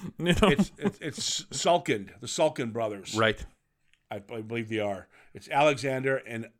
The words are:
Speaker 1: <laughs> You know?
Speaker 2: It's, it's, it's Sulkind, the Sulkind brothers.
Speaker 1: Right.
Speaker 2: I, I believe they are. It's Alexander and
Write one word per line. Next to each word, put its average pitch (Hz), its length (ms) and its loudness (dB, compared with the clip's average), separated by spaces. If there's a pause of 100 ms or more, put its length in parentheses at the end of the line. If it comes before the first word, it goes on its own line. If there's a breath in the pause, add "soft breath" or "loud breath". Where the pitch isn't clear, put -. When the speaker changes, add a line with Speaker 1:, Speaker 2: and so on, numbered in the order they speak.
Speaker 1:
<laughs> - 160 -12
You 151 80 -6
know? 175 220 4
Speaker 2:
It's, 180 300 2
it's, - 220 -2
it's - 420 -6 (100)
Sulkind, 135 580 2 (100)
the 123 60 -12
Sulkind 143 460 0
brothers. 104 440 -4
Speaker 1:
Right. 110 280 4 (680)
Speaker 2:
I, 110 60 -8 (160)
I 117 100 -8
believe 113 260 -6
they 110 120 -2
are. 98 280 -4 (260 soft breath)
It's - 140 -18
Alexander 135 680 2 (100)
and 113 220 -8 (120)